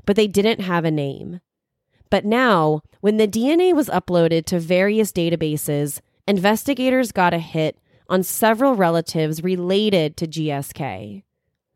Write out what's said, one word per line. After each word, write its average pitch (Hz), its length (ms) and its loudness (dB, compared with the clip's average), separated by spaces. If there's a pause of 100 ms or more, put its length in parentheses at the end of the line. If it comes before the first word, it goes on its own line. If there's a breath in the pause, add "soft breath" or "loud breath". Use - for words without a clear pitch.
but 202 100 2
they 214 120 2
didn't 214 340 0
have 175 240 -2
a 165 60 2
name. 151 500 -6 (720)
But 202 160 0
now, 196 560 2 (180)
when 214 160 2
the 214 100 4
D 226 240 0
N 339 120 4
A 370 100 4
was 294 160 2
uploaded 165 580 0
to 180 140 -2
various 190 500 0
databases, 156 920 -2 (280)
investigators 226 840 0
got 175 200 2
a 170 60 -2
hit 160 400 -4 (320)
on 185 120 2
several 226 520 2
relatives 165 680 0
related 180 760 0
to 170 80 -4
G 156 240 -4
S 139 200 -6
K. 101 540 -10 (520)